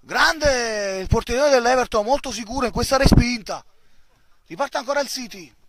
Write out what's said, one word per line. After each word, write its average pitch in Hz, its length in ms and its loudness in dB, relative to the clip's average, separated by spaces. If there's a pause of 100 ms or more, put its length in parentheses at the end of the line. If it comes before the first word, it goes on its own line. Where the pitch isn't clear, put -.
Grande 233 920 -2
il 185 80 -8
portiere 240 420 2
dell'Everton, 247 560 2
molto 262 280 -2
sicuro 233 340 -6
in 214 60 -4
questa 240 240 0
respinta. 240 680 4 (800)
Riparte 226 300 -6
ancora 277 220 -2
il 277 80 -2
City. 202 480 -12 (140)